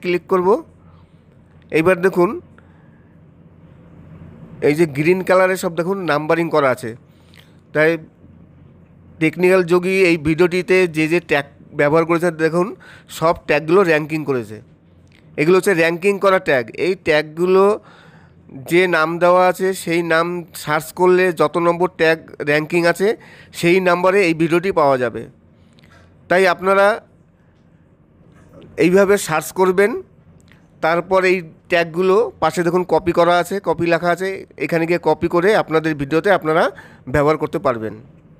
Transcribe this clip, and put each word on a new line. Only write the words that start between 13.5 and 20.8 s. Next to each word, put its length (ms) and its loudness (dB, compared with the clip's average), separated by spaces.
র্যাঙ্কিং 280 -2
করেছে। 280 -6
এগুলো 160 4
হচ্ছে 240 2
র্যাঙ্কিং 320 0
করা 240 2
ট্যাগ। 180 0
এই 80 -2
ট্যাগগুলো 580 2
যে 100 4
নাম 140 0
দেওয়া 280 4
আছে 160 -4
সেই 180 -2
নাম 140 2
সার্চ 240 -4